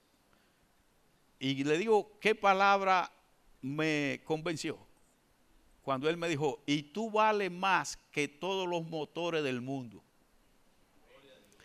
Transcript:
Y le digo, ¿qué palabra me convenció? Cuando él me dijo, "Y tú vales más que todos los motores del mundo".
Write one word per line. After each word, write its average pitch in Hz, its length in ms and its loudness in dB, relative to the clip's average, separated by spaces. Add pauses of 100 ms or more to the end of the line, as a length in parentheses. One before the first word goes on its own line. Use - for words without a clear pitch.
(1400)
Y 135 260 -2
le 151 140 2
digo, 214 320 2 (100)
¿qué 208 140 2
palabra 196 760 4 (520)
me 147 600 -2
convenció? 156 540 -4 (1040)
Cuando 135 260 0
él 165 80 2
me 170 140 -2
dijo, 143 340 -2
"Y 185 180 2
tú 220 280 -6
vales 208 420 2
más 180 460 0 (120)
que 147 160 -2
todos 185 400 -4
los 175 200 -2
motores 165 580 -4
del 127 160 -2
mundo". 123 420 -10 (1600)